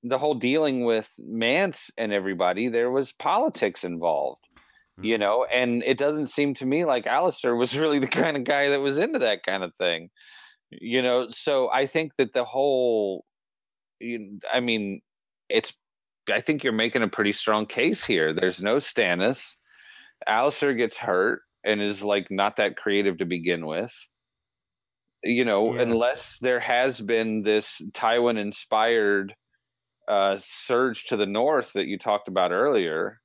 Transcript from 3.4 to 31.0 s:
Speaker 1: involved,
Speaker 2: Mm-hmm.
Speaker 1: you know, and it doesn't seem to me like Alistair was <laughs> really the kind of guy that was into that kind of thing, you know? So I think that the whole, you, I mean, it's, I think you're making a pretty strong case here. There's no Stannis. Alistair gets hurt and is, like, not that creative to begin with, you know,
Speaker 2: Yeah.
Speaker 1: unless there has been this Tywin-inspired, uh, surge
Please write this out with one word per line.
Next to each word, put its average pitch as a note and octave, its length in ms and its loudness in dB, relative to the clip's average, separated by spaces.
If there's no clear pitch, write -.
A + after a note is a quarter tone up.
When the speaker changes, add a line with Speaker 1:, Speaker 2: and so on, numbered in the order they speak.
Speaker 1:
involved, D#2+ 640 -4
Speaker 2:
Mm-hmm. F#2 60 -14
Speaker 1:
you A2 140 0
know, G#2 260 2
and A#2+ 400 0
it C3 140 2
doesn't D3 280 -2
seem C#3+ 280 -2
to C3 120 -8
me D3+ 180 0
like B2+ 220 0
Alistair C3+ 480 0
was B2 240 0
<laughs> - 0 -
really D3 220 2
the C3 80 -2
kind D#3 280 0
of C3+ 60 -4
guy C#3+ 280 2
that C#3+ 100 2
was C#3 180 0
into C4 220 0
that G#2+ 240 0
kind F#2+ 180 -2
of F2 140 -8
thing, E2+ 340 -2
you A#2+ 280 -2
know? B2 300 2
So C3 400 0
I C3+ 160 2
think D#3+ 300 -4
that B2+ 160 0
the B2 120 0
whole, B2 800 0
you, G#2+ 400 -10
I A#2+ 60 2
mean, G#2+ 420 -2
it's, - 240 0
I G#2 100 2
think D3+ 240 -2
you're B2+ 80 2
making A2+ 300 2
a G#2+ 60 0
pretty G#2 240 0
strong G#2+ 340 0
case - 380 0
here. D#2+ 280 2
There's F2 280 0
no G#2+ 160 2
Stannis. G#2 800 0
Alistair C#3 480 2
gets A#2 220 0
hurt F#2 460 0
and G#2 160 2
is, G#2 220 -2
like, G2+ 280 0
not G2 260 0
that G2+ 200 0
creative G2 420 0
to F#2 80 -2
begin E2+ 400 -2
with, D#2+ 280 -6
you A#2+ 220 2
know, A2 300 4
Speaker 2:
Yeah. B2 80 0
Speaker 1:
unless A#2 580 0
there B2 200 0
has B2 400 0
been A2 420 0
this G#2+ 380 2
Tywin-inspired, A2 1400 0
uh, G2 320 2
surge B2 680 -2